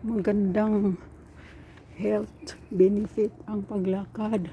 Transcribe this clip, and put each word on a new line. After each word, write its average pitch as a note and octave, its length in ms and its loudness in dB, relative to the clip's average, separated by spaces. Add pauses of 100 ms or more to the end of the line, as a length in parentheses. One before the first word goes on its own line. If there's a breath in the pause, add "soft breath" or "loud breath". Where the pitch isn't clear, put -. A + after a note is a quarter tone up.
magandang G#3 960 2 (1040 loud breath)
health G#3+ 560 -2 (160)
benefit G#3 720 4
ang G#3 240 -4
paglakad. G3 840 -2